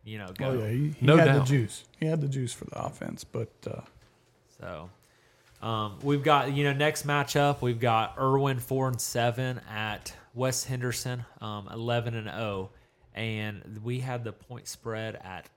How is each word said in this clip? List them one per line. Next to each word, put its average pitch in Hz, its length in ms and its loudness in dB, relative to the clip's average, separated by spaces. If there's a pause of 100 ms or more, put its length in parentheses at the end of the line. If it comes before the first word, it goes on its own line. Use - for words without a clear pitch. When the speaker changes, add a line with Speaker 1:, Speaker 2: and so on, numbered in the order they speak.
Speaker 1:
you 110 140 -12
know, 98 180 -12
go. 135 100 -4
Speaker 2:
Oh, 131 140 -2
yeah, 107 80 -4
he, 135 200 0 (100)
he 127 80 4
Speaker 3:
No 151 100 12
Speaker 2:
had 165 100 12
Speaker 3:
doubt. 143 140 8
Speaker 2:
the 131 40 2
juice. 127 400 2 (140)
He 156 80 0
had 160 140 2
the 143 80 0
juice 131 240 -2
for - 140 -12
the - 180 -10
offense, - 400 -8
but, - 260 -6 (160)
uh, - 140 -8 (800)
Speaker 1:
So, 87 300 -12 (720)
um, 107 400 -2
we've 143 200 2
got, 143 300 6
you 143 120 0
know, 143 80 2
next 151 340 0
matchup, 143 560 2
we've 120 180 0
got 113 380 2
Irwin 135 400 2
four 131 300 -2
and 127 120 -4
seven 120 600 0 (100)
at 107 420 -6 (220)
West 127 320 -2
Henderson, 123 580 -4 (160)
um, 104 320 -8
eleven 117 420 -2
and 110 140 -8
oh. 98 420 -6 (440)
And 107 680 -8
we 123 180 -6
had 123 240 -6
the 107 80 -8
point - 360 -16
spread 110 480 -8
at 92 400 -14